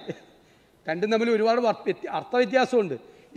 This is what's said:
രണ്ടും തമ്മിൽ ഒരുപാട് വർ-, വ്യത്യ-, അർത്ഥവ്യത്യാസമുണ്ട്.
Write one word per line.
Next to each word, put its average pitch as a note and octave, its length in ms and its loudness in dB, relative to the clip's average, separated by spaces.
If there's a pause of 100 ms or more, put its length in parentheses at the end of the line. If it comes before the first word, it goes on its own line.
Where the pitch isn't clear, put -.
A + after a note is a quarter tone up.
(880)
രണ്ടും F3 260 -2
തമ്മിൽ A3+ 220 2
ഒരുപാട് A3+ 320 2
വർ-, - 200 0
വ്യത്യ-, - 300 -6
അർത്ഥവ്യത്യാസമുണ്ട്. A#3+ 800 0 (420)